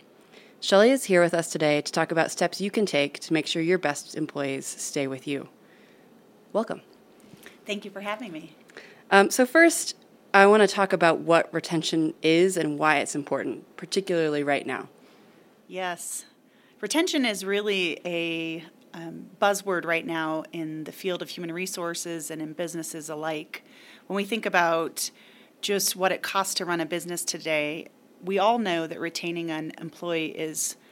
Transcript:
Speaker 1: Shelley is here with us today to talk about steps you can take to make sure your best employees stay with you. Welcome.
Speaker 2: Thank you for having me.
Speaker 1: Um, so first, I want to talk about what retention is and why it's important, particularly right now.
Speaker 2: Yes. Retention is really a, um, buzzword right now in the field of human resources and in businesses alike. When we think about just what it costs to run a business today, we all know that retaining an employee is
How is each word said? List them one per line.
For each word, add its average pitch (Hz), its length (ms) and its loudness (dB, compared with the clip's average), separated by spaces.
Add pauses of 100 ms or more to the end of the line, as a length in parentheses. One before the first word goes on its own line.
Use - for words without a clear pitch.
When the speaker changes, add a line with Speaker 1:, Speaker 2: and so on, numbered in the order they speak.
(600)
Speaker 1:
Shelley 208 300 8
is 269 140 0
here 180 160 6
with 170 120 4
us 165 160 -2
today 147 320 2
to - 100 -8
talk 160 180 0
about 165 220 2
steps - 300 -2
you 196 100 -4
can 214 140 2
take 143 340 0
to - 140 -6
make 156 120 2
sure 170 160 -2
your 175 160 2
best - 380 -4
employees 139 500 -6
stay - 420 -6
with 135 200 -10
you. 139 220 -6 (1040)
Welcome. - 300 -4 (800)
Speaker 2:
Thank 202 180 -8
you 202 80 -14
for 190 80 -14
having 202 320 -8
me. 160 240 -14 (560)
Speaker 1:
Um, 196 180 8
so 254 160 2
first, 330 520 4 (360)
I 196 120 10
want 214 160 10
to 196 120 6
talk 196 200 0
about 165 260 4
what 160 340 4
retention 160 680 0
is 175 340 4
and 151 240 -2
why 151 200 4
it's - 140 -4
important, 139 600 -6
particularly 165 680 -2
right 143 240 0
now. 127 220 -6 (800)
Speaker 2:
Yes. 180 560 -6 (560)
Retention 294 460 0
is 196 180 -2
really 196 640 0
a, 165 580 -4 (300)
um, 165 320 -12 (160)
buzzword 196 420 0
right 165 220 -2
now 160 480 -4
in 156 320 -8
the 143 80 -12
field 180 280 -6
of - 100 -12
human 170 200 -8
resources 170 800 -8
and 160 100 -8
in 156 120 -8
businesses 160 560 -8
alike. 156 560 -8 (420)
When 185 80 -4
we 202 80 0
think 208 220 -4
about 170 640 0 (520)
just 196 340 -2
what 185 160 2
it - 100 -4
costs - 340 -2
to 185 100 -4
run 170 140 0
a 160 60 -2
business 170 400 -6
today, 156 640 -4 (360)
we 196 140 -2
all 226 220 4
know 170 260 -2
that 160 140 -8
retaining 170 500 -6
an 156 300 -6
employee 165 580 -6
is 160 380 -6 (160)